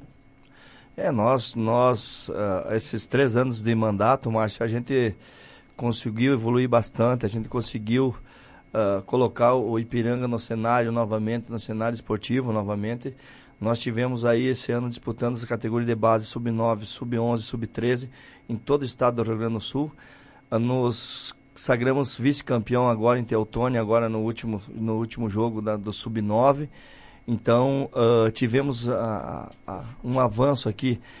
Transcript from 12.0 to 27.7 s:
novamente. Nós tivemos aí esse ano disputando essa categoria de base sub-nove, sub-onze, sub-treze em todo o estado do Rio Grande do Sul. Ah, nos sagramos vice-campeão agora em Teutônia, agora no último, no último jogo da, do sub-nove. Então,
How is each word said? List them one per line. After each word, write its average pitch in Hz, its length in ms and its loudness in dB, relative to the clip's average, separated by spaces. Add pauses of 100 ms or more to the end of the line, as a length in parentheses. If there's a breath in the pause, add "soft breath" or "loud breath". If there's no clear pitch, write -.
novamente. 107 640 -4 (440 loud breath)
Nós 117 200 0
tivemos 120 460 -2
aí 120 220 4
esse 123 240 -2
ano 120 180 -2
disputando 120 460 -4
essa 117 120 -10
categoria 117 400 -2
de 117 80 2
base 113 300 2
sub-nove, 113 600 -2
sub-onze, 117 580 -2
sub-treze 123 680 -4 (380 loud breath)
em 120 80 -6
todo 143 260 0
o 139 40 -4
estado 120 300 0
do 117 80 0
Rio 110 140 -2
Grande 113 180 -2
do 107 60 -4
Sul. 147 300 -4 (600 loud breath)
Ah, 113 80 2
nos 123 720 -2 (220)
sagramos 131 640 2
vice-campeão 123 720 2
agora 117 280 4
em 123 60 -2
Teutônia, 113 560 0
agora 113 300 2
no 110 100 -2
último, 110 500 -4
no 110 280 -2
último 113 320 -4
jogo 107 320 0
da, 107 160 -2
do 104 140 -8
sub-nove. 113 800 0 (580 loud breath)
Então, 127 640 2